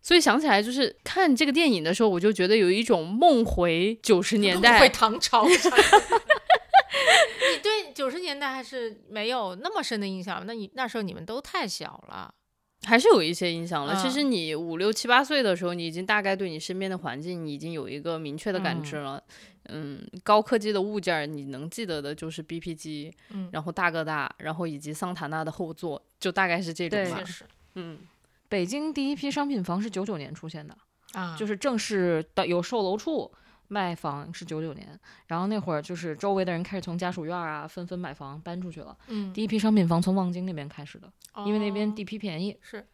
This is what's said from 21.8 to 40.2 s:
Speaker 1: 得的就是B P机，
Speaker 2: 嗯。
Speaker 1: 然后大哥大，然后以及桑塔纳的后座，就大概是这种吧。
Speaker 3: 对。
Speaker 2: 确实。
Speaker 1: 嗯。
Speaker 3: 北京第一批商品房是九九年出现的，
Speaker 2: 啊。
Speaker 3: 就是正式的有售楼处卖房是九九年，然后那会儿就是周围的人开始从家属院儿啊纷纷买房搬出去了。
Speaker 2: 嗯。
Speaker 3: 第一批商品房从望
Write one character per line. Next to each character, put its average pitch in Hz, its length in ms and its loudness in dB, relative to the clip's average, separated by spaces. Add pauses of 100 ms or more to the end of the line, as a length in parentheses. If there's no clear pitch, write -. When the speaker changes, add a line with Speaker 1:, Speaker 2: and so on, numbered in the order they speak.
Speaker 1:
得 160 160 -4
的 143 120 -6
就 160 160 -10
是 160 120 -12
B 165 180 -10
P 165 140 -10
机， 156 380 -12 (180)
Speaker 2:
嗯。 190 220 -8
Speaker 1:
然 160 100 -8
后 165 100 -8
大 175 180 0
哥 160 140 -2
大， 151 340 -4
然 156 160 -6
后 170 120 -4
以 151 120 -8
及 151 140 -10
桑 180 220 -6
塔 165 140 -10
纳 160 160 -6
的 156 60 -6
后 165 220 -8
座， 160 280 -8 (180)
就 190 120 -4
大 190 160 2
概 175 140 0
是 165 140 -6
这 170 140 -6
种 202 160 -2
吧。 175 120 -4
Speaker 3:
对。 - 20 -6
Speaker 2:
确 190 60 -10
实。 175 200 -16 (300)
Speaker 1:
嗯。 165 240 -14 (500)
Speaker 3:
北 185 180 -2
京 294 260 -4
第 277 180 -2
一 294 40 -2
批 277 160 -6
商 285 160 -2
品 262 160 -2
房 180 180 -2
是 226 80 -4
九 190 160 -6
九 202 140 -6
年 143 160 -12
出 165 140 -14
现 151 180 -14
的， 156 100 -20 (360)
Speaker 2:
啊。 175 240 -8
Speaker 3:
就 208 100 -6
是 208 100 -4
正 247 220 -2
式 180 460 0 (100)
的 185 120 0
有 175 160 0
售 220 200 -2
楼 190 140 -2
处 269 340 -4 (380)
卖 190 260 -4
房 147 400 -8
是 - 100 -14
九 160 160 -8
九 160 140 -8
年， - 240 -20 (300)
然 165 100 -4
后 185 80 -2
那 214 100 -2
会 185 160 -4
儿 151 80 -2
就 165 140 -10
是 160 220 -8
周 202 180 0
围 190 100 0
的 180 60 -4
人 170 100 -2
开 190 160 -8
始 185 40 -6
从 170 180 -8
家 180 140 -4
属 175 120 -8
院 170 120 -6
儿 170 120 -6
啊 151 200 -8
纷 175 180 -12
纷 180 100 -10
买 175 160 -10
房 143 280 -16
搬 175 200 -10
出 185 120 -10
去 160 80 -16
了。 - 160 -18 (100)
Speaker 2:
嗯。 202 260 -8
Speaker 3:
第 214 120 -4
一 - 20 -4
批 214 100 -2
商 214 160 2
品 196 140 6
房 170 160 2
从 185 140 0
望 180 160 -2